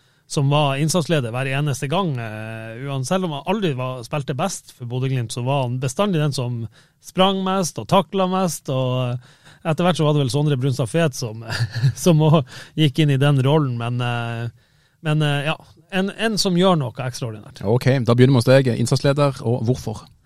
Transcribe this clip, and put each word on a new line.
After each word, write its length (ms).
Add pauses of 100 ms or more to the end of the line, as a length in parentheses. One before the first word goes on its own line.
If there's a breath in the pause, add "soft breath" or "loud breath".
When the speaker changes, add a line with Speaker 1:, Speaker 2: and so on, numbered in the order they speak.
(300)
Speaker 1:
som 220
var 280
innsatsleder 540
hver 160
eneste 400
gang. 240
Eh, 720
uan-, 220
selv 180
om 120
han 120
aldri 280
var, 280
spilte 320
best 380
for 100
Bodø 240
Glimt, 240
så 120
var 200
han 160
bestandig 400
den 140
som 260 (400 soft breath)
sprang 400
mest 400
og 80
takla 400
mest, 400
og, 460
eh, 220 (280 soft breath)
etter 200
hvert 120
så 80
var 80
det 100
vel 100
Sondre 240
Brunstad 320
Fet 280
som, 240 (280)
<laughs> 340
som 180
også 220 (340 loud breath)
gikk 240
inn 140
i 60
den 200
rollen, 400
men, 160
eh, 480 (560)
men, 240
eh, 240
ja, 80 (320)
en, 240
en 240
som 160
gjør 240
noe 160 (160)
ekstraordinært. 560
Speaker 2:
Ok, 240 (160)
da 80
begynner 240
vi 60
hos 100
deg, 240
innsatsleder, 640
og 240
hvorfor? 380 (220)